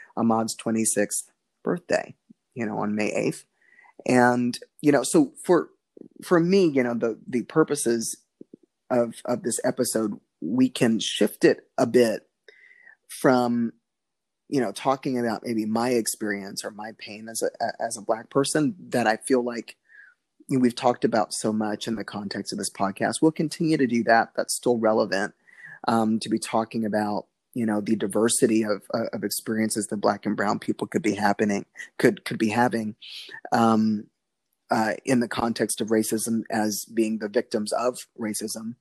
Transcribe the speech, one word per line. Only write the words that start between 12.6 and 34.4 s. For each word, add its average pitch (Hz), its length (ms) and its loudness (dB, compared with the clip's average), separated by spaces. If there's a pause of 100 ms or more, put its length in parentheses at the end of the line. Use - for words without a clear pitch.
from, 120 680 2 (760)
you 143 100 0
know, 104 120 0
talking 135 480 -2
about 113 260 -2
maybe 110 200 -2
my 117 260 0
experience 104 720 -4
or 101 60 -8
my 107 260 -14
pain 110 320 -16
as 110 140 -8
a, 95 60 0 (300)
as 117 160 -4
a 107 60 -12
black 113 300 -6
person 139 440 2 (140)
that 120 160 0
I 110 120 2
feel 123 260 2
like 120 340 -8 (720)
we've 127 260 4
talked 123 300 0
about 113 280 0
so 110 200 -2
much 107 340 -4
in 113 80 -4
the 101 80 -8
context 101 480 -10
of 107 60 -8
this 101 140 -6
podcast. 101 500 -2
We'll 160 100 4
continue 156 460 -2
to 135 100 2
do 117 180 0
that. 113 300 4
That's - 200 -4
still 123 240 0
relevant, 110 560 0 (520)
um, 113 320 2
to - 100 -10
be 113 100 0
talking 113 460 -4
about, 104 420 -2 (260)
you 117 120 -2
know, 107 160 0
the 110 140 0
diversity 110 680 2
of, 104 200 -2 (100)
uh, 117 200 -2
of 104 100 -6
experiences 110 640 -2
that 107 100 -6
black 104 280 -2
and 104 100 -2
brown 107 240 -2
people - 280 -4
could - 140 -2
be 107 140 0
happening, 101 500 0 (320)
could, 110 280 2
could 120 120 -8
be 117 120 0
having, 113 460 0 (560)
um, 110 560 4 (600)